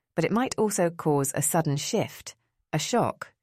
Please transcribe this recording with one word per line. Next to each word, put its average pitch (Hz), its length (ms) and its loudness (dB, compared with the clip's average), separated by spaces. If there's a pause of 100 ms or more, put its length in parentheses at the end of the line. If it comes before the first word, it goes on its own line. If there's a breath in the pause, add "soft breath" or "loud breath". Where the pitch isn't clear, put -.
(160)
but 165 80 0
it - 80 2
might 240 260 0
also 208 320 2
cause 147 460 0
a - 60 -2
sudden 156 340 2
shift, - 640 -4 (340)
a 156 80 0
shock, - 640 -2